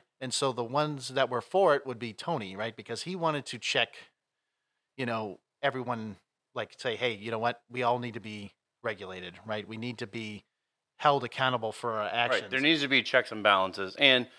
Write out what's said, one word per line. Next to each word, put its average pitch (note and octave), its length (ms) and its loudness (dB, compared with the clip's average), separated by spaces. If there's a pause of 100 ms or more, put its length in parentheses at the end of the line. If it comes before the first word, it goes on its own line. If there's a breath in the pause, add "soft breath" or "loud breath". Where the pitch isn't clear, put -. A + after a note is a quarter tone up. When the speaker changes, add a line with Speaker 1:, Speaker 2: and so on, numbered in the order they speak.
(200)
Speaker 1:
And C3 140 -6
so C3+ 180 0
the A#2+ 120 -4
ones C3+ 460 -2
that C3 200 0
were A#2+ 120 -2
for F3+ 340 4
it C#3+ 100 -4
would A#2+ 140 -6
be A2+ 140 -6
Tony, G#2+ 420 -4
right? A2 200 -6
Because A2 280 -10
he F3+ 120 -6
wanted D#3 320 0
to A#2+ 120 -10
check, - 360 0 (1000)
you C3 80 -2
know, A2 340 -4 (220)
everyone, A#2+ 560 -2 (380)
like, A2 240 -6
say, A#2 160 -2
"Hey, A#2 180 0
you G#2+ 180 -8
know A2+ 80 -2
what? A#2+ 300 0
We B2 140 -4
all B2 160 2
need A#2+ 160 -6
to A#2 40 -8
be G#2 340 -12 (300)
regulated, F#2 520 -8 (100)
right? G#2+ 220 -6
We A2 100 -10
need A#2 220 -8
to A#2+ 80 -6
be G#2+ 360 -10 (540)
held C#3+ 260 4
accountable B2 480 0
for A#2 220 -4
our G#2+ 160 -2
actions." A#2+ 340 2
Speaker 2:
Right. G2 80 -10
There C3 80 0
needs D3+ 220 4
to C#3+ 60 0
be B2+ 160 4
checks - 280 2
and G#2+ 120 -6
balances. F#2+ 540 4
And, C3 300 6 (100)